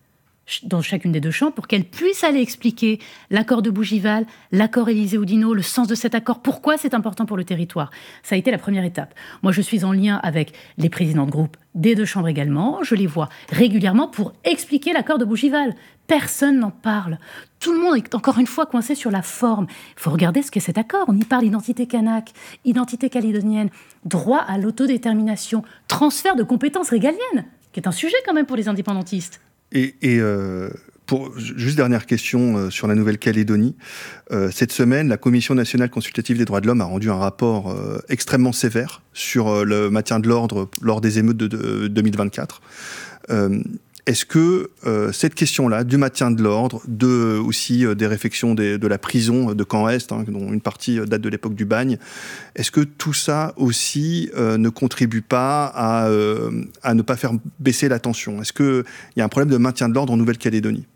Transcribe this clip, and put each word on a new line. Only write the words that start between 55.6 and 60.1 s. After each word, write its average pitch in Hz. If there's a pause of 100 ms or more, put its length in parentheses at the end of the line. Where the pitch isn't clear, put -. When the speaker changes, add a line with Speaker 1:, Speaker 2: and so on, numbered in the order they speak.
Speaker 2:
à, 113
euh, 110 (180)
à 123
ne 113
pas 127
faire 117 (260)
baisser 135
la 123
tension ? 107
Est-ce -
qu'il 131 (320)
y 120
a 107
un 107
problème 143
de 127
maintien 123
de 113
l'ordre 131